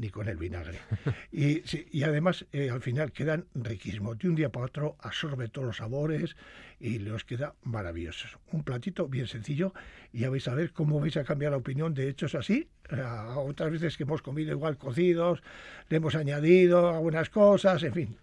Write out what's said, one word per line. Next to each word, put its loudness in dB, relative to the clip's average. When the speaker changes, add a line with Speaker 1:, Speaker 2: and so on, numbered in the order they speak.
Speaker 1:
ni -4
con -6
el -6
vinagre. -8
Speaker 2:
<laughs> -6
Speaker 1:
Y, 0
sí, -8
y -2
además, 0
eh, -2
al -4
final -2
quedan -2
riquísimos. -6
De -2
un 4
día 2
para -6
otro -6
absorbe -6
todos -6
los -6
sabores -2
y -4
los -6
queda -6
maravillosos. -8
Un -2
platito -4
bien -4
sencillo -4
y -8
ya 0
vais -2
a -2
ver 0
cómo 2
vais 0
a 0
cambiar 0
la 0
opinión -2
de -2
hechos -4
así. 0
A -6
otras -2
veces -2
que -4
hemos -2
comido -4
igual -2
cocidos, 2
le 2
hemos 0
añadido 8
algunas 0
cosas, 8
en -2
fin. -2